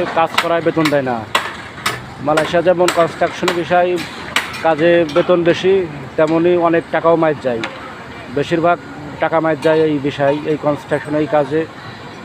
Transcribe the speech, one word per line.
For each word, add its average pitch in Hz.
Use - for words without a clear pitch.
কাজ 165
করায় 170
বেতন 160
দেয় 139
না। 117
মালয়েশিয়া 156
যেমন 175
কনস্ট্রাকশন 165
বিষয় 175
কাজে 160
বেতন 175
বেশি, 180
তেমনই 165
অনেক 165
টাকাও 165
মাইর 151
যায়, 120
বেশিরভাগ 165
টাকা 160
মাইর 160
যায় 160
এই 151
বিষয়, 143
এই 151
কনস্ট্রাকশন 147
এই 147
কাজে 151